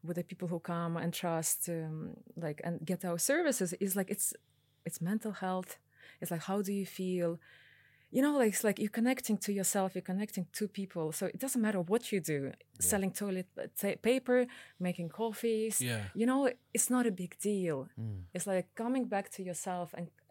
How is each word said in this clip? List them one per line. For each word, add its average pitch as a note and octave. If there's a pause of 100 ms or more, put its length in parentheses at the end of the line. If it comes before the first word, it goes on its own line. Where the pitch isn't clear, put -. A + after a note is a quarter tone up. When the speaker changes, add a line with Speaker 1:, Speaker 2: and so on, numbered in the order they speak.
Speaker 1:
with E3
the F3
people F3+
who E3+
come E3+
and E3
trust, E3
um, D#3 (200)
like, D#3
and E3+
get F3
our E3+
services. C#4
Is G3
like, F#3+
it's, - (520)
it's -
mental G#3
health. F#3 (440)
It's F3
like, E3
how G3
do G3
you G3
feel? F3+ (720)
You B3+
know, D4
like, A3
it's -
like G#3
you're G#3+
connecting A3+
to -
yourself, F#3+
you're F3+
connecting F#3+
to G#3+
people. F3
So F#3+
it -
doesn't C4
matter G#3+
what G3
you G3+
do, C#3+
Speaker 2:
Yeah. C3 (260)
Speaker 1:
selling G3
toilet, F#3+ (140)
uh, - (120)
ta-, G3+
paper, B3 (320)
making F3
coffees. A3
Speaker 3:
Yeah. A2+ (120)
Speaker 1:
You A3
know, C4 (240)
it's -
not B3
a A3+
big F3+
deal. F3 (100)
Speaker 2:
Mm. G#2+ (120)
Speaker 1:
It's F3+
like F#3
coming B3
back G3+
to F#3+
yourself F3+
and, F3 (240)